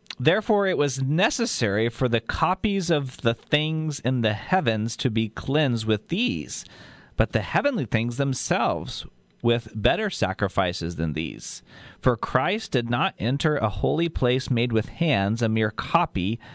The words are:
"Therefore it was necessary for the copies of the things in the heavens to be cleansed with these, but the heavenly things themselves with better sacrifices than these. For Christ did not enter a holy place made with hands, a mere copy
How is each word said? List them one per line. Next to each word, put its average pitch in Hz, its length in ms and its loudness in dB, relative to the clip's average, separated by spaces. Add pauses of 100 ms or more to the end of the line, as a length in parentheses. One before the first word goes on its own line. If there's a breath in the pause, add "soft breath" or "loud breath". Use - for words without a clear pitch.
(180)
"Therefore 196 480 2
it 180 120 0
was 135 240 0
necessary 135 840 0
for 127 200 0
the 113 120 2
copies 190 680 0
of 143 320 0
the 117 120 2
things 156 680 -2
in 127 200 0
the 110 140 2
heavens 113 640 0
to 127 120 0
be 110 180 0
cleansed 131 580 0
with 110 220 0
these, 143 560 -2 (520 loud breath)
but - 160 2
the 107 100 2
heavenly 214 420 0
things 117 320 0
themselves 139 880 -2 (360)
with 117 320 2
better 143 340 0
sacrifices 92 880 -2
than 80 160 0
these. 69 500 -6 (380 loud breath)
For 123 160 2
Christ 165 560 -2
did 117 160 0
not 131 300 0
enter 139 380 0
a 110 120 2
holy 147 400 0
place 131 420 0
made 120 220 2
with 110 160 2
hands, 113 540 0
a 113 60 2
mere 110 220 2
copy 113 680 0 (160 loud breath)